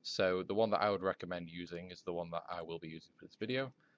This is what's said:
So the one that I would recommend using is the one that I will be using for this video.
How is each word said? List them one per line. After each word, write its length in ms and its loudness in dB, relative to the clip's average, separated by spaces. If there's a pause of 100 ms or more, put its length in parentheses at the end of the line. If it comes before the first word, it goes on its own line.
So 400 4
the 140 0
one 160 6
that 100 4
I 80 6
would 140 2
recommend 480 -2
using 400 -8
is 100 -12
the 100 -4
one 200 -2
that 180 -4
I 140 -4
will 160 -6
be 100 -8
using 260 -12
for 100 -20
this 140 -18
video. 320 -2 (260)